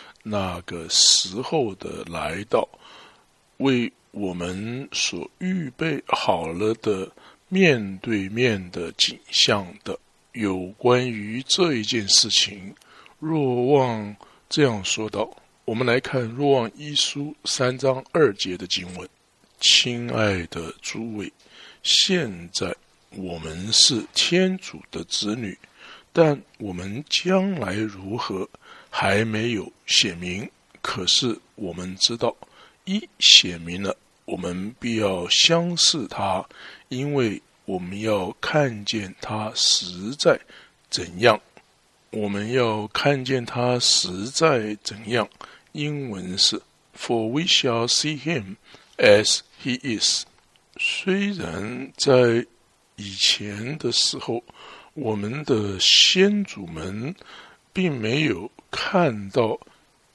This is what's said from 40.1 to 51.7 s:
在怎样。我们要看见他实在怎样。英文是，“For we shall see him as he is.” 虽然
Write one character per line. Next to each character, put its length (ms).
在 220
怎 320
样。 180
我 160
们 240
要 360
看 360
见 220
他 340
实 460
在 580
怎 260
样。 200
英 360
文 280
是， 220
“For 320
we 140
shall 440
see 320
him 360
as 440
he 160
is.” 460
虽 540
然 640